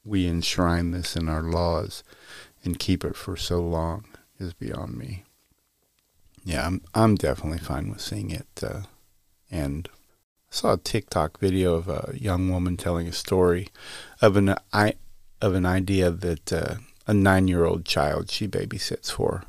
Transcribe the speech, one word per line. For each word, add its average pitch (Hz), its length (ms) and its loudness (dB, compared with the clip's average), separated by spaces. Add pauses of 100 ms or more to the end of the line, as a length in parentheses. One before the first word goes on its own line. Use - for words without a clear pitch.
we 95 240 0
enshrine 85 640 0
this 87 240 -4
in 82 120 -2
our 80 140 -2
laws 82 640 -2 (580)
and 90 160 -4
keep 92 260 0
it - 120 -4
for 92 200 -8
so 87 240 -2
long 82 440 -2 (340)
is 90 160 -8
beyond - 420 -8
me." 98 280 -10 (1200)
Yeah, 80 200 -2
I'm, 92 180 -2 (120)
I'm 110 220 4
definitely 78 420 -2
fine 76 320 -6
with - 100 -10
seeing - 300 -6
it, - 320 -10
uh, - 200 -6 (680)
and 76 420 -4
I - 600 -20
saw - 200 2
a 92 40 0
TikTok - 640 -2
video 92 340 4
of 85 140 -2
a - 280 -4
young 92 320 0
woman 90 280 0
telling 85 320 -2
a 85 40 -8
story 90 580 2 (520)
of 104 140 8
an, 98 180 6 (180)
I, 104 220 4 (480)
of 101 120 2
an 92 120 2
idea 92 460 2
that, 87 400 -4
uh, 78 240 -2 (320)
a 107 40 2
nine-year-old 92 720 4
child 76 460 0
she - 160 -4
babysits - 640 -4
for - 380 -2